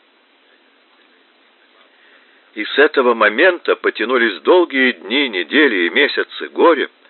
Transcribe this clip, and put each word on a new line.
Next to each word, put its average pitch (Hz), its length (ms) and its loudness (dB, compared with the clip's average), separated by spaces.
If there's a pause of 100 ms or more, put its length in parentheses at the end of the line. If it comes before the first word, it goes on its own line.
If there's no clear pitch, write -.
(2500)
И 107 80 -8
с - 140 -8
этого 139 360 2
момента 113 640 0
потянулись 110 640 -2
долгие 135 520 2
дни, 110 340 -4
недели 95 600 0
и - 20 -2
месяцы 104 600 -4
горя, 123 400 0 (200)